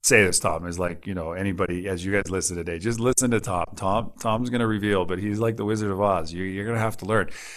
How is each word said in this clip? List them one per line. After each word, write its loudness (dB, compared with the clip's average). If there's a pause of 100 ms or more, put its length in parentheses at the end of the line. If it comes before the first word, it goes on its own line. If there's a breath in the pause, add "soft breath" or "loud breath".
say 8
this, 2
Tom, 0
is, -6
like, -4
you -6
know, -6
anybody, -2
as -4
you -2
guys 0
listen -2
today, -6
just -2
listen 2
to 4
Tom. -2 (140)
Tom, 0
Tom's 0
gonna 0
reveal, 2
but -2
he's -2
like 0
the -4
Wizard 0
of -2
Oz. 2
You, -6
you're -6
gonna -2
have -2
to -10
learn. 2 (280 loud breath)